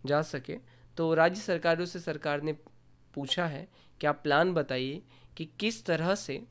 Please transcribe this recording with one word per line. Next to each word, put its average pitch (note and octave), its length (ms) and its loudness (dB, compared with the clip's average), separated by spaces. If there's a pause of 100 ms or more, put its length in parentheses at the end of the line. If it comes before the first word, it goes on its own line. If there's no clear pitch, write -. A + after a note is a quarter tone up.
जा C#3+ 160 2
सके। - 580 -10 (180)
तो D#3+ 160 2
राज्य F3+ 280 4
सरकारों E3+ 440 0
से F3 140 -10
सरकार D3 420 -4
ने D3+ 120 -2 (600)
पूछा D3 320 -2
है D#3 220 -6 (340)
कि D3+ 60 2
आप D3 160 0
प्लान D#3 300 4
बताइए C3+ 480 -2 (360)
कि D#3+ 120 -10 (100)
किस A3 260 -2
तरह E3+ 300 2
से G3 360 -8